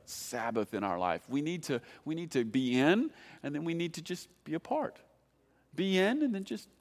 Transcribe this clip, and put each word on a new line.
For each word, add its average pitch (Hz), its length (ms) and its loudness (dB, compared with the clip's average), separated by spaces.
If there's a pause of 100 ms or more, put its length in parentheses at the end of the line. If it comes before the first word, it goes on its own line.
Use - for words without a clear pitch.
Sabbath 113 720 -4
in 98 80 0
our 90 160 0
life. 87 280 2
We 135 140 -2
need 160 220 -2
to, 127 180 -2 (240)
we 151 80 -4
need 170 200 -4
to 123 120 4
be 123 320 2
in, 185 320 6 (320)
and 143 140 -6
then 147 80 -4
we 165 100 -2
need 170 220 -4
to 165 80 -10
just - 260 -10 (140)
be 151 100 -8
apart. 254 460 -4 (760)
Be 190 240 2
in 220 240 4
and 254 140 2
then 190 80 -4
just 214 240 -8 (140)